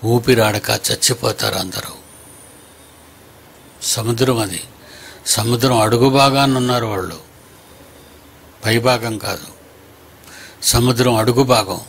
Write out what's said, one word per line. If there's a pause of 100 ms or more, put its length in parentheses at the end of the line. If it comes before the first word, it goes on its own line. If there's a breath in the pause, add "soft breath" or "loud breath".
ఊపిరాడక
చచ్చిపోతారు
అందరూ. (1900)
సముద్రం
అది. (680 loud breath)
సముద్రం
అడుగు
భాగాన
ఉన్నారు
వాళ్ళు, (1500)
పైభాగం
కాదు, (1160 loud breath)
సముద్రం
అడుగు
భాగం.